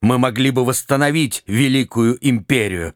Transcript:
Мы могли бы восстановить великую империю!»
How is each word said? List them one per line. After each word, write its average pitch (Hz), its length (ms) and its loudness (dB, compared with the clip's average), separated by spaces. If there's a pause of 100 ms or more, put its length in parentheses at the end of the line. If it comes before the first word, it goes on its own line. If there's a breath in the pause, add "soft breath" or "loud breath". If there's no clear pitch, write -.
Мы 120 180 2
могли 127 320 0
бы 127 140 0
восстановить 143 840 -2
великую 123 720 0
империю!» 104 760 -2